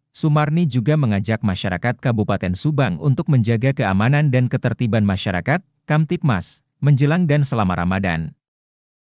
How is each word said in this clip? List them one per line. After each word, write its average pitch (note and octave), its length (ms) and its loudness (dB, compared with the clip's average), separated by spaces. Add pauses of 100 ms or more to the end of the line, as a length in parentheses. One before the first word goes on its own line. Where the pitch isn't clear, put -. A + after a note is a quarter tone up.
Sumarni D3+ 560 0
juga B2+ 320 0
mengajak A2 480 0
masyarakat G2 560 -2
Kabupaten G2+ 560 -2
Subang C#3+ 420 0
untuk C#3+ 300 0
menjaga A#2+ 480 2
keamanan B2 560 2
dan B2 160 2
ketertiban A#2 560 0
masyarakat, G2 560 -2 (240)
Kamtibmas, D3+ 800 -2 (160)
menjelang D3 480 2
dan D3 160 2
selama F#2 320 0
Ramadan. F2 580 -2 (840)